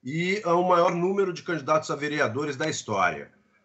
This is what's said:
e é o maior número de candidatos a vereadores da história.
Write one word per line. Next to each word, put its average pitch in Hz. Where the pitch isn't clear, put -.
e 175
é 170
o 180
maior 180
número 185
de 151
candidatos 156
a 156
vereadores 143
da 156
história. 92